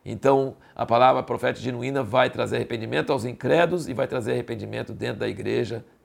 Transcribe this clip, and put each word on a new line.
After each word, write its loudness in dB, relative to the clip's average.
Então, 2
a -4
palavra 6
profética -2
genuína -2
vai 2
trazer -2
arrependimento -2
aos -2
incrédulos 0
e -6
vai -2
trazer -4
arrependimento -6
dentro -6
da -2
igreja -2